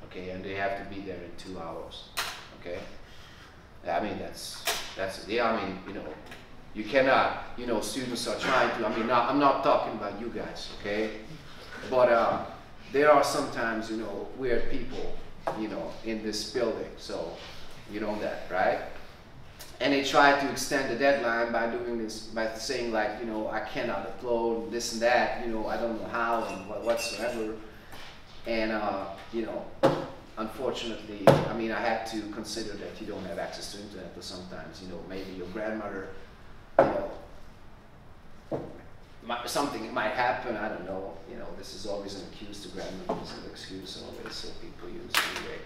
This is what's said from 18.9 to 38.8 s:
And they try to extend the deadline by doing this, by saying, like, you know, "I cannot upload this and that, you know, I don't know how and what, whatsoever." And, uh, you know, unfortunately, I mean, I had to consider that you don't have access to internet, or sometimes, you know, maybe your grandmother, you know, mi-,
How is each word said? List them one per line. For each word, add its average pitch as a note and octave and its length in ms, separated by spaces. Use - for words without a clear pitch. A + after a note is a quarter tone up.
And C#3 140
they C#3 100
try C#3+ 360
to C3+ 120
extend C3+ 420
the C3 60
deadline A#2+ 520
by A#2 140
doing A#2+ 320
this, G#2+ 300
by A2+ 260
saying, A#2+ 380
like, G#2+ 280
you A#2 60
know, A2 240
"I A2 120
cannot A#2 600
upload A#2 480
this A#2 240
and A2+ 80
that, A#2 420
you A#2 80
know, A2 140
I G#2+ 120
don't A2+ 220
know F#2+ 100
how A#2 340
and F#2+ 260
what, G#2 140
whatsoever." A#2 720
And, A2 280
uh, G2+ 320
you A2+ 140
know, - 180
unfortunately, A2 880
I A2+ 260
mean, A2+ 180
I G#2 80
had A2 280
to A2 140
consider G#2+ 420
that G2 280
you G2+ 60
don't F#2+ 180
have F#2 140
access - 340
to G#2 80
internet, F#2+ 340
or F2+ 60
sometimes, F2+ 600
you F2+ 60
know, E2+ 100
maybe F#2+ 220
your F#2 160
grandmother, G#2 600
you - 80
know, - 260
mi-, - 960